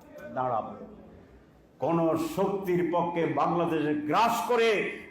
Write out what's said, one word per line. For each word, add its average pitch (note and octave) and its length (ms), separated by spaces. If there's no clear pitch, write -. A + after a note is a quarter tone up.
দাঁড়াবো। A2+ 520
কোন E3 380
শক্তির F3+ 760
পক্ষে E3+ 320
বাংলাদেশে D#3 680
গ্রাস E3 540
করে A3+ 520